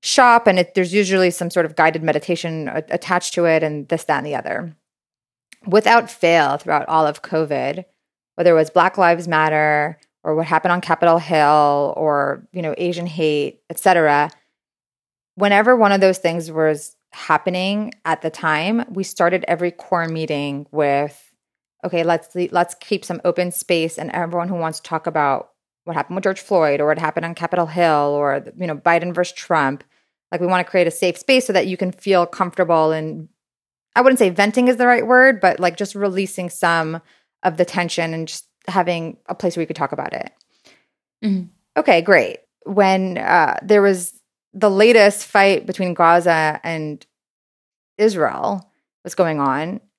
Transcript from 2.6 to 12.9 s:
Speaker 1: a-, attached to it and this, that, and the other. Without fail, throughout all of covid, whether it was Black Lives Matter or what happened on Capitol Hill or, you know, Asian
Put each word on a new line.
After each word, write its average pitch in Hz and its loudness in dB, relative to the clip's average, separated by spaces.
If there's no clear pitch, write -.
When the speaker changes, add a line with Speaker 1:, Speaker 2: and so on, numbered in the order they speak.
Speaker 1:
a-, 156 -6
attached 180 -4
to 170 0
it 160 2
and 151 -6
this, 160 -4
that, 147 -2
and 147 -8
the 147 -6
other. - -8
Without 214 2
fail, 160 2
throughout 151 -4
all 160 2
of 147 -6
covid, 151 -4
whether 175 4
it 165 6
was 156 2
Black 180 2
Lives 170 2
Matter 156 0
or 156 -2
what 160 -2
happened 165 0
on 180 -2
Capitol 170 2
Hill 147 2
or, 143 -2
you 180 -10
know, 156 -6
Asian 175 -4